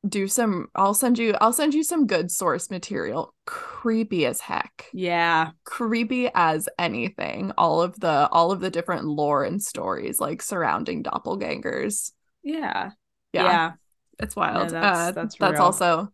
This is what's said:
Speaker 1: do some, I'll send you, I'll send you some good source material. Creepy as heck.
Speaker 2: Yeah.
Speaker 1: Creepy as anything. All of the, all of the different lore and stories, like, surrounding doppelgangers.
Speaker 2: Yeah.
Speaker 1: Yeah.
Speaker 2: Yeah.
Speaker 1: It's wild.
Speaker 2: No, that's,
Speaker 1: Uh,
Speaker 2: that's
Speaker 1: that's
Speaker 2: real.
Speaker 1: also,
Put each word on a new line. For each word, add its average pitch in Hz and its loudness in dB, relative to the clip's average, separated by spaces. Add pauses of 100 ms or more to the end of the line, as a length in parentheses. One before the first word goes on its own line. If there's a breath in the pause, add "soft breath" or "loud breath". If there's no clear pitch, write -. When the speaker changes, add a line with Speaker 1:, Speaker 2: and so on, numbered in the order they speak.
Speaker 1:
do 196 0
some, 202 0
I'll 196 2
send 247 4
you, 226 2
I'll 226 6
send 294 2
you 311 2
some 302 2
good 180 0
source 170 -2
material. 165 -6 (120)
Creepy 214 0
as - -2
heck. - -8
Speaker 2:
Yeah. 170 2 (140)
Speaker 1:
Creepy 233 0
as 160 4
anything. - -4
All 165 4
of 180 -2
the, 147 2
all 170 4
of 196 0
the 185 -2
different 170 -2
lore 147 2
and 202 -2
stories, 80 -4
like, 143 -4
surrounding 101 -2
doppelgangers. - -4 (320)
Speaker 2:
Yeah. 285 -6 (420)
Speaker 1:
Yeah. - 0
Speaker 2:
Yeah. 170 2 (460)
Speaker 1:
It's 208 -10
wild. 185 0
Speaker 2:
No, 165 -6
that's, 185 2
Speaker 1:
Uh, 170 0
Speaker 2:
that's 170 -6
Speaker 1:
that's 185 2
Speaker 2:
real. 151 4
Speaker 1:
also, 180 2